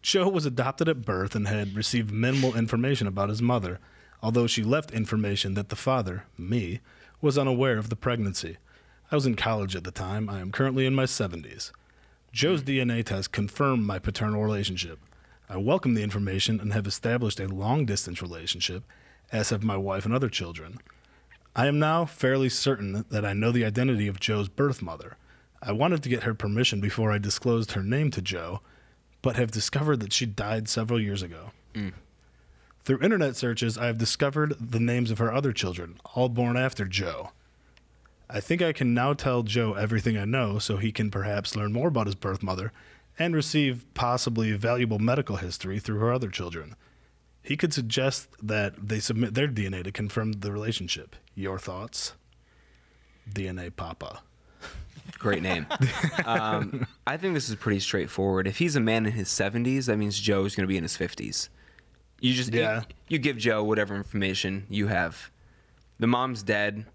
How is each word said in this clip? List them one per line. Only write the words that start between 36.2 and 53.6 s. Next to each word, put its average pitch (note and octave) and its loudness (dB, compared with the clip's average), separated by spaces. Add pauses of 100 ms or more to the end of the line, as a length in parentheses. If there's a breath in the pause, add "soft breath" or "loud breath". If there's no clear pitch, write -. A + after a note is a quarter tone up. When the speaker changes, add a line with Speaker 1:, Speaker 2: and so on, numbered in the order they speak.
Speaker 1:
born A#2+ 2
after B2+ 0
Joe. F2+ -4 (1000 soft breath)
I G#2 -4
think E3+ 0
I E3 2
can B2 4
now B2+ 4
tell B2+ 2
Joe A2 2
everything G#2+ 2
I G2+ -2
know, A2 2
so G#2+ 0
he G#2 0
can G#2+ 0
perhaps G2+ -2
learn G#2 0
more B2+ 2
about A#2+ 2
his G2 -2
birth F#2+ -4
mother F#2 -4 (460 loud breath)
and E3+ 2
receive D3 2 (100)
possibly A#2 2
valuable A2+ 2
medical A#2 2
history F#2 -6
through G#2+ -4
her A2+ 2
other B2 0
children. E2+ -8 (640 soft breath)
He C#3+ -2
could D#3+ 0
suggest C3 0 (120)
that G#2 -2
they G#2+ 0
submit A2 0
their C#3 2
D A2 -2
N F#2+ -4
A F#2 -6
to F#2 -6
confirm A2 -2
the G2+ -6
relationship. G#2 -4 (180)
Your F#2+ -4
thoughts? F#2+ -6 (1200 soft breath)
D G2 -4
N F#2 -8
A F2 -10